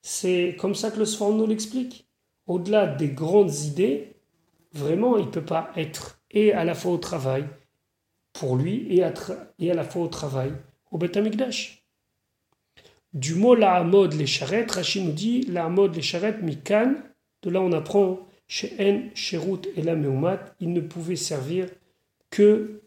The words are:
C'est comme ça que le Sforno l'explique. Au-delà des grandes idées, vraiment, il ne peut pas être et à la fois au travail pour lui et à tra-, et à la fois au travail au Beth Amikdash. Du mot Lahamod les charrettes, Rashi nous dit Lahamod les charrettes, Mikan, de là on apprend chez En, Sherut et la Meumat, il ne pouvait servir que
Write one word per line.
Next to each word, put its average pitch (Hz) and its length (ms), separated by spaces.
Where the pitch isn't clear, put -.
C'est 180 560
comme 196 160
ça 220 160
que 214 80
le 214 60
Sforno 214 420
l'explique. 247 600
Au-delà 180 400
des 143 220
grandes 156 520
idées, 180 540
vraiment, 180 460
il 170 80
ne 113 40
peut 156 140
pas 165 320
être - 440
et 208 220
à 170 120
la 170 100
fois 180 180
au 170 60
travail 135 460
pour 127 240
lui 190 340
et 180 120
à 160 80
tra-, - 380
et 175 120
à 175 40
la 160 100
fois 175 180
au 165 60
travail 135 440
au 170 80
Beth 175 180
Amikdash. 214 680
Du 151 220
mot 226 200
Lahamod 180 600
les 151 120
charrettes, 196 440
Rashi 185 320
nous 165 100
dit 226 300
Lahamod 175 520
les 160 80
charrettes, 208 400
Mikan, 208 520
de 180 80
là 185 100
on 185 120
apprend 185 480
chez - 340
En, 202 340
Sherut 185 640
et 160 60
la 165 120
Meumat, 151 460
il 170 120
ne 175 80
pouvait 165 360
servir 160 520
que 214 560